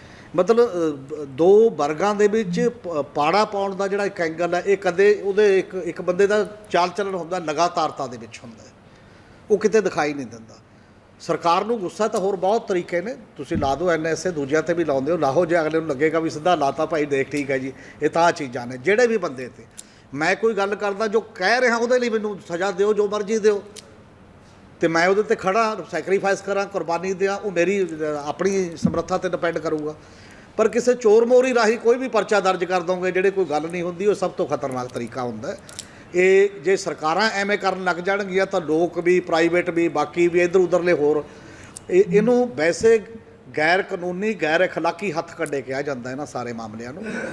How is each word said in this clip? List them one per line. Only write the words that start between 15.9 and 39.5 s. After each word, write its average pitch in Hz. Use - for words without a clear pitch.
ਵੀ 160
ਸਿੱਧਾ 151
ਲਾਤਾ 143
ਭਾਈ, 156
ਦੇਖ 139
ਠੀਕ 139
ਹੈ 135
ਜੀ, 131
ਇਹ 151
ਤਾਂ 165
ਆਹ 170
ਚੀਜ਼ਾਂ 127
ਨੇ। 127
ਜਿਹੜੇ 208
ਵੀ 226
ਬੰਦੇ 131
'ਤੇ 117
ਮੈਂ 160
ਕੋਈ 226
ਗੱਲ 196
ਕਰਦਾ, 202
ਜੋ 214
ਕਹਿ 214
ਰਿਹਾ 233
ਉਹਦੇ 240
ਲਈ 240
ਮੈਨੂੰ 208
ਸਜ਼ਾ 175
ਦਿਓ, 202
ਜੋ 208
ਮਰਜ਼ੀ 208
ਦਿਓ, 202
ਤੇ 170
ਮੈਂ 165
ਉਹਦੇ 196
'ਤੇ 214
ਖੜਾ, 208
ਸੈਕਰੀਫਾਈਸ 185
ਕਰਾਂ, 196
ਕੁਰਬਾਨੀ 170
ਦਿਆਂ, 196
ਉਹ 202
ਮੇਰੀ, 180
ਅ, 175
ਆਪਣੀ 180
ਸਮਰੱਥਾ 165
'ਤੇ 185
ਡਿਪੈਂਡ 170
ਕਰੂਗਾ। 156
ਪਰ 220
ਕਿਸੇ 233
ਚੋਰ 233
ਮੋਰੀ 254
ਰਾਹੀਂ 233
ਕੋਈ 233
ਵੀ 262
ਪਰਚਾ 208
ਦਰਜ 185
ਕਰ 180
ਦੋਗੇ, 180
ਜਿਹੜੇ 185
ਕੋਈ 190
ਗੱਲ 151
ਨਹੀਂ 175
ਹੁੰਦੀ, 175
ਉਹ 196
ਸਭ 185
ਤੋਂ 175
ਖਤਰਨਾਕ 131
ਤਰੀਕਾ 123
ਹੁੰਦਾ 120
ਹੈ। -
ਇਹ 190
ਜੇ 185
ਸਰਕਾਰਾਂ 170
ਐਵੇਂ 202
ਕਰਨ 185
ਲੱਗ 175
ਜਾਣਗੀਆਂ 190
ਤਾਂ 190
ਲੋਕ 165
ਵੀ, 175
ਪ੍ਰਾਈਵੇਟ 170